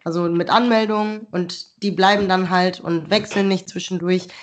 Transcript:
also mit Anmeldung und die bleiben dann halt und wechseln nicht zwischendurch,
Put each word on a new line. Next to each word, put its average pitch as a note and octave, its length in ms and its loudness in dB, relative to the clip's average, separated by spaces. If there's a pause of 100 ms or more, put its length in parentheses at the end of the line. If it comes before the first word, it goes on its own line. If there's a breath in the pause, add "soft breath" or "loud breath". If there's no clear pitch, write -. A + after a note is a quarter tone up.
also E3+ 180 -2
mit E3+ 260 0
Anmeldung G#3+ 800 2
und - 520 -8
die G3+ 80 0
bleiben F#3+ 380 2
dann F#3 200 0
halt F3+ 300 2
und E3 300 -4
wechseln G3 400 0
nicht F#3+ 180 -2
zwischendurch, F3+ 600 -4 (140 loud breath)